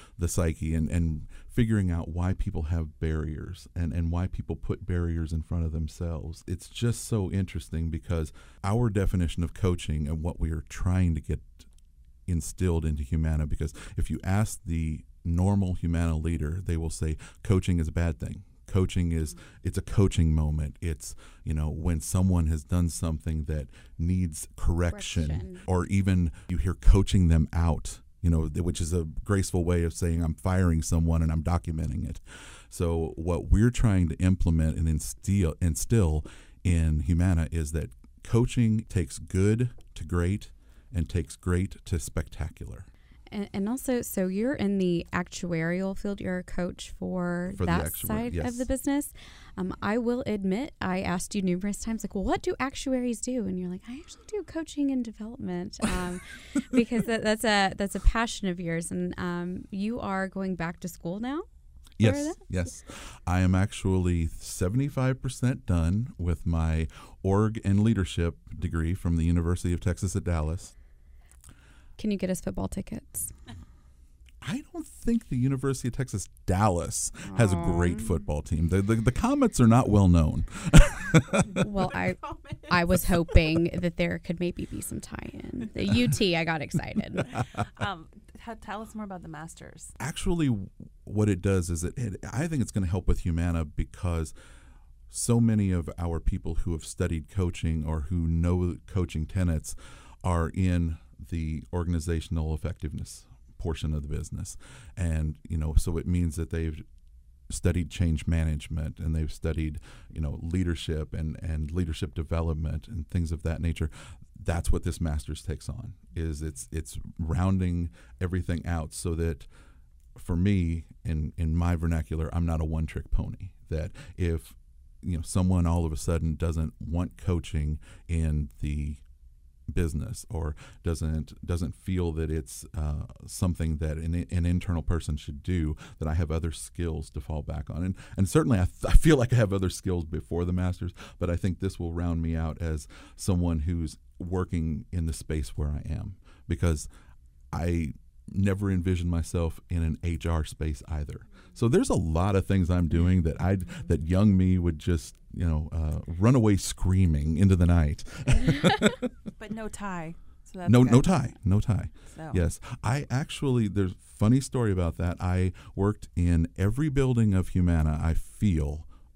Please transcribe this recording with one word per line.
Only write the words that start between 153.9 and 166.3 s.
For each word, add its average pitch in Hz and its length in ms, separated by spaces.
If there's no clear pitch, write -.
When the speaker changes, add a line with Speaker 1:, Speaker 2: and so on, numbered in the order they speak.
Speaker 1:
young 95 280
me 92 220
would 85 220
just, - 360
you 87 140
know, 78 240
uh, 78 280
run 113 160
away 107 220
screaming 80 800
into 95 180
the 87 120
night. 85 360
<laughs> 262 560
Speaker 3:
But 208 120
no 220 180
tie. 175 460
So - 160
that's 175 100
Speaker 1:
No, 123 140
Speaker 3:
good. 127 80
Speaker 1:
no - 100
tie, 156 320
no 101 160
tie. 85 300
Speaker 3:
So. 156 160
Speaker 1:
Yes, 82 260
I 139 260
actually, 123 600
there's 92 240
a - 240
funny 123 240
story 120 320
about 87 240
that. 87 240
I 92 320
worked 101 360
in 87 440